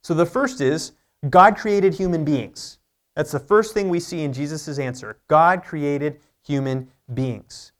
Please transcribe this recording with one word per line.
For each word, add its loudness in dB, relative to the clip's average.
So -6
the 2
first -4
is -2
God 8
created 0
human -2
beings. -4
That's -4
the -4
first 2
thing -2
we 0
see -8
in -4
Jesus' -8
answer. -8
God 4
created -4
human -4
beings. -8